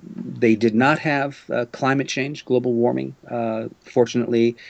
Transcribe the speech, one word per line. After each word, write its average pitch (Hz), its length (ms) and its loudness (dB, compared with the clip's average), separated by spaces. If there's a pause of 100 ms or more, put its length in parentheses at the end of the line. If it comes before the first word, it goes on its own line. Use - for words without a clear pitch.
(160)
they 117 400 0
did 107 200 0
not 139 240 2
have, 143 400 -4 (100)
uh, 120 220 -4
climate 135 360 -2
change, 143 380 -8
global 123 280 0
warming. 127 420 -2 (140)
Uh, 113 400 -6 (120)
fortunately, 117 760 2 (140)